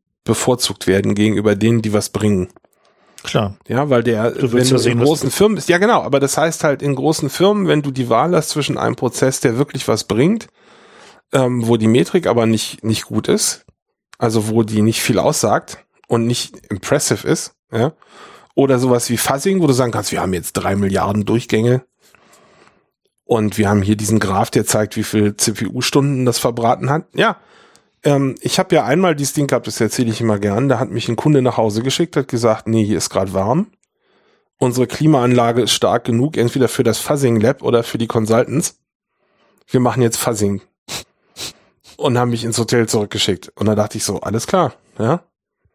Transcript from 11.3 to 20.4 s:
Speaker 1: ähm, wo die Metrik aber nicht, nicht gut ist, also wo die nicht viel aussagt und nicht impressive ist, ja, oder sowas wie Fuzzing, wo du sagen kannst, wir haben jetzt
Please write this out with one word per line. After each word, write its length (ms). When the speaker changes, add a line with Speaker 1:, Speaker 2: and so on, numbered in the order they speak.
Speaker 1:
ähm, 340
wo 120
die 100
Metrik 400
aber 200
nicht, 360
nicht 220
gut 240
ist, 360
also 320
wo 140
die 180
nicht 200
viel 180
aussagt 580
und 180
nicht 420
impressive 560
ist, 280
ja, 220
oder 220
sowas 320
wie 60
Fuzzing, 460
wo 60
du 60
sagen 200
kannst, 180
wir 80
haben 140
jetzt 180